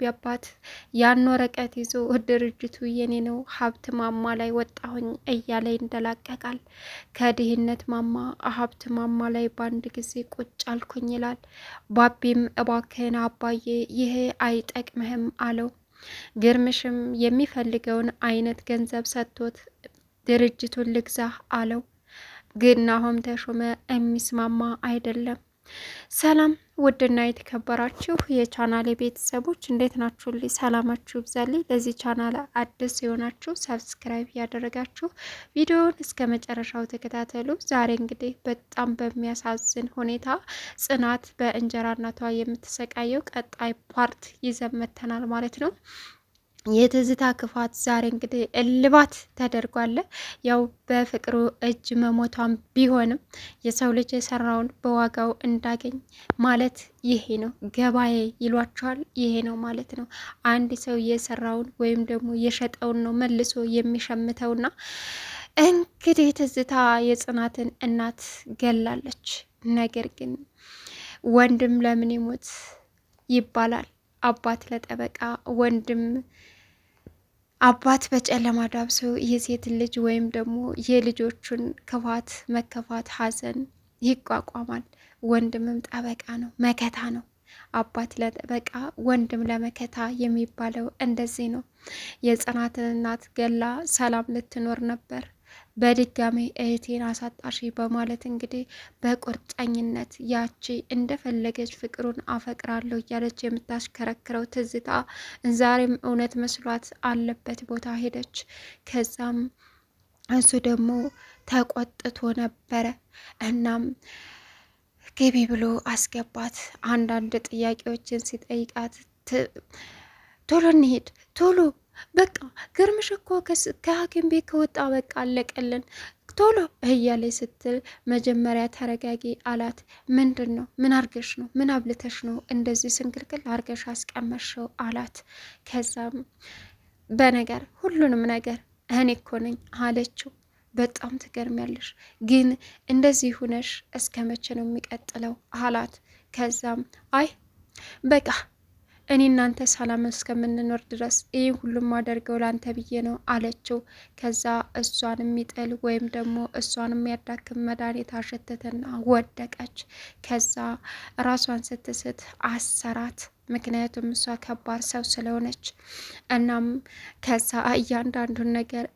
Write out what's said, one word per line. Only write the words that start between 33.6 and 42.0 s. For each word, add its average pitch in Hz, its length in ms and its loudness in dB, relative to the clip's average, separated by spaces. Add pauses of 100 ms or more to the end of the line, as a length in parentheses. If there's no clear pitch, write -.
ያደረጋችሁ 247 720 -6 (420)
ቪዲዮውን 330 500 4
እስከ 254 280 -4
መጨረሻው 233 600 -4
ተከታተሉ። 240 760 -6
ዛሬ 240 320 2
እንግዲህ 240 360 -4 (120)
በጣም 240 520 -4
በሚያሳዝን 233 960 -4
ሁኔታ 240 340 -4 (540)
ጽናት 247 540 0
በእንጀራ 233 600 -2
እናቷ 226 280 -8 (100)